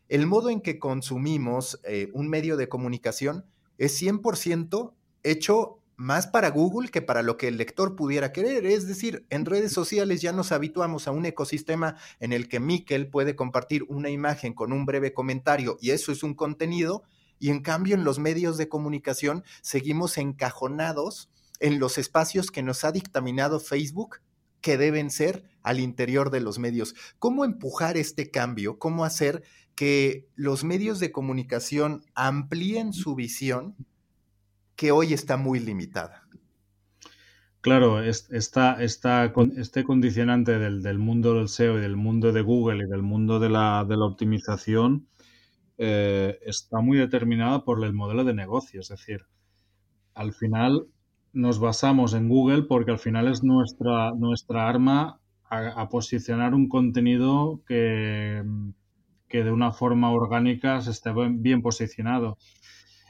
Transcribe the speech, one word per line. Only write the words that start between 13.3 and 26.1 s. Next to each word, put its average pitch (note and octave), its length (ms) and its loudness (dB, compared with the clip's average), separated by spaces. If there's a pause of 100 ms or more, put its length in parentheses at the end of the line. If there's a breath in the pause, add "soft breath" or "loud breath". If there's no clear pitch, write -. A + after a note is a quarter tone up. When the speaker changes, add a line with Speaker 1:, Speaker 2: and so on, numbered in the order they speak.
Speaker 1:
compartir C3 520 -2
una C#3+ 220 -6
imagen C#3+ 420 -4
con A#2 220 -4
un C#3 100 -2
breve C3+ 300 -2
comentario C3 640 -2
y B2 120 0
eso D3+ 200 -2
es C#3+ 100 -6
un D3 120 -6
contenido, E3 680 -4 (360)
y C#3+ 120 0
en C#3+ 100 0
cambio E3 340 0
en F#3 80 2
los C#3 160 0
medios D#3+ 380 0
de D#3 140 -4
comunicación D3 760 -4 (160 soft breath)
seguimos D3+ 560 -2
encajonados C#3+ 1120 -4 (300 loud breath)
en D3 180 2
los C3 200 0
espacios E3 520 0
que C#3 120 -6
nos B2+ 200 -4
ha D#3 100 0
dictaminado C#3+ 680 -2
Facebook D3+ 600 -6 (420)
que C#3+ 160 2
deben D3+ 320 2
ser E3 340 -2 (180 soft breath)
al B2+ 180 0
interior B2+ 500 0